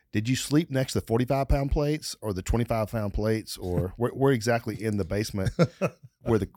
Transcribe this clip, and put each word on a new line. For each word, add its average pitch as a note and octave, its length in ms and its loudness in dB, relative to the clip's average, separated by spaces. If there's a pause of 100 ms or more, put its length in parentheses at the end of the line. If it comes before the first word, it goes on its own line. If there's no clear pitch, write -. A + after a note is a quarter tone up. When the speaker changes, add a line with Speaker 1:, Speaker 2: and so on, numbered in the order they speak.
(120)
Speaker 1:
Did G#2+ 160 0
you B2+ 80 2
sleep D3+ 340 0
next C3 240 -2
to A#2 60 0
the - 60 -4
forty-five B2+ 420 2
pound C#3 220 2
plates D3 500 0
or G#2+ 120 -4
the F#2 100 -4
twenty-five A2+ 480 0
pound G#2 240 -2
plates, G#2+ 440 -2
or F2+ 360 -2
Speaker 2:
<laughs> - 20 -18
Speaker 1:
where, A#2 160 0
where C3+ 200 4
exactly A#2 500 0
in G#2+ 140 0
the G2 80 0
basement G2 500 -2
Speaker 2:
<laughs> - 680 -2
Speaker 1:
where A2+ 160 2
the, F#2+ 180 -2